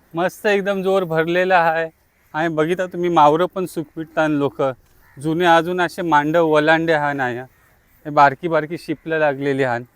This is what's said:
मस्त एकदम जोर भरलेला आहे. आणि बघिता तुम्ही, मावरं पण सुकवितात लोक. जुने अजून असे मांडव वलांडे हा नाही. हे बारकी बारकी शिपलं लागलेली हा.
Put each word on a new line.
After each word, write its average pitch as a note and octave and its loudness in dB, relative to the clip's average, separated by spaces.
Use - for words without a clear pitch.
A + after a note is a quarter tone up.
मस्त E3+ -4
एकदम G3+ 0
जोर F#3+ 0
भरलेला F3 0
आहे. E3 0
आणि D#3 -2
बघिता E3 -2
तुम्ही, F3 -4
मावरं D#3+ 4
पण F#3 -6
सुकवितात D#3+ -6
लोक. C#3+ -2
जुने D#3+ -2
अजून E3+ 2
असे E3+ -4
मांडव D#3+ 2
वलांडे D#3+ 2
हा D3 -2
नाही. B2+ -4
हे - -20
बारकी D3 2
बारकी D#3 -2
शिपलं D#3+ -6
लागलेली C#3 0
हा. B2 0